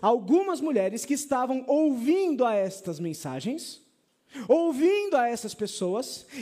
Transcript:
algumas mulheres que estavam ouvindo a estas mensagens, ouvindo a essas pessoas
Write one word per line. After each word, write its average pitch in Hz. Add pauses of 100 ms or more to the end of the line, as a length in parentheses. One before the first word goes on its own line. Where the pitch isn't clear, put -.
algumas 254
mulheres 226
que 285
estavam 262
ouvindo 294
a 226
estas 190
mensagens, 160 (680)
ouvindo 339
a 240
essas 226
pessoas 202 (160)